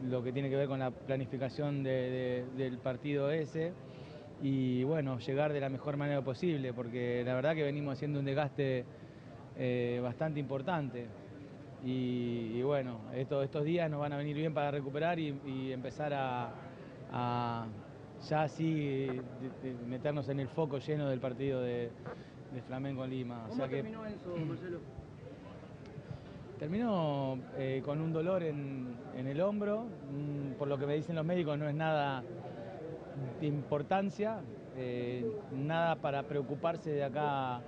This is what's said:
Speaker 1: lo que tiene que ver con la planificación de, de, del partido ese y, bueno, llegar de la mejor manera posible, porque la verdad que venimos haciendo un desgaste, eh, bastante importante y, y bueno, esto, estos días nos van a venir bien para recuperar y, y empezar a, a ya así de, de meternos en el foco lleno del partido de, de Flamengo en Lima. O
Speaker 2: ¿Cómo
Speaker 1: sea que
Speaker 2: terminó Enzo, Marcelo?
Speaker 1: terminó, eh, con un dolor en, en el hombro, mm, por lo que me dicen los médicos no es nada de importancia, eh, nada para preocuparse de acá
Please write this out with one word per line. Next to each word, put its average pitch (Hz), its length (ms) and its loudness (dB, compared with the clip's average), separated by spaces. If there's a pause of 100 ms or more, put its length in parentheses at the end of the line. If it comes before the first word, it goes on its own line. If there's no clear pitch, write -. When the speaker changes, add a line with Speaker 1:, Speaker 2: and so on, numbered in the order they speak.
Speaker 1:
lo 123 120 2
que 123 120 0
tiene 139 160 0
que 135 80 4
ver 139 100 4
con 135 120 0
la 131 120 2
planificación 135 920 0
de, 127 640 2 (120)
de, 135 80 2
del 127 140 -2
partido 139 520 2
ese 160 400 0 (680)
y, 131 420 4
bueno, 135 360 2
llegar 143 340 4
de 143 80 2
la 135 80 0
mejor 139 260 -2
manera 143 260 2
posible, 131 520 2
porque 123 520 0
la 127 80 2
verdad 139 220 4
que 156 80 2
venimos 143 300 0
haciendo 147 260 0
un 139 60 2
desgaste, 135 580 2 (720)
eh, 123 480 2
bastante 147 380 0
importante 135 680 0 (760)
y, 123 680 2
y 120 80 2
bueno, 131 400 2 (120)
esto, 135 280 2
estos 139 220 2
días 165 260 4
nos 147 100 0
van 147 140 0
a 143 40 0
venir 147 180 0
bien 156 180 2
para 143 180 4
recuperar 147 480 2
y, 147 260 0
y 131 260 -2
empezar 131 420 -2
a, 123 400 0 (580)
a 120 540 2 (640)
ya 156 160 4
así 160 300 2
de, 139 340 2 (560)
de 131 100 -2 (140)
meternos 131 420 0
en 139 100 2
el 135 80 0
foco 143 300 0
lleno 147 320 0
del 127 100 2
partido 127 420 0
de, 120 280 0 (640)
de 127 80 -4
Flamengo 131 440 -4
en 131 40 -2
Lima. 120 360 -4
O - 40 -6
Speaker 2:
¿Cómo 226 60 -4
Speaker 1:
sea 262 120 0
que - 100 0
Speaker 2:
terminó 220 280 -4
Enzo, 180 320 -6
Marcelo? 156 420 -2 (1800)
Speaker 1:
terminó, 151 840 2 (180)
eh, 135 260 0
con 143 160 0
un 160 140 2
dolor 175 300 2
en, 139 520 -2 (220)
en 127 100 -2
el 139 140 2
hombro, 208 420 2
mm, 143 720 -4
por 139 160 0
lo 143 80 4
que 135 80 0
me 143 100 4
dicen 156 200 0
los 156 100 2
médicos 160 340 4
no 151 80 2
es 147 80 2
nada 147 480 4 (1160)
de 156 60 2
importancia, 185 920 2 (380)
eh, 123 520 -2 (220)
nada 160 460 2
para 139 260 0
preocuparse 151 680 0
de 143 120 2
acá 135 640 0